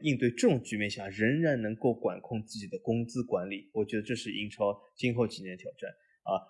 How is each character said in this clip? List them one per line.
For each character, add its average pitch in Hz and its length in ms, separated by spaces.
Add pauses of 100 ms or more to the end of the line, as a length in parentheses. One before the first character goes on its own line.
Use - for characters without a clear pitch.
应 143 160
对 120 140
这 170 180
种 127 140
局 - 120
面 104 140
下， 101 200
仍 113 300
然 147 220
能 110 140
够 120 180
管 95 260
控 110 240
自 - 140
己 101 100
的 92 120
工 117 260
资 120 180
管 95 240
理， 101 240
我 107 140
觉 113 100
得 107 60
这 113 140
是 110 160
英 104 180
超 101 260 (200)
今 123 180
后 117 140
几 - 160
年 90 120
的 - 60
挑 - 160
战。 98 140 (320)
啊， 95 260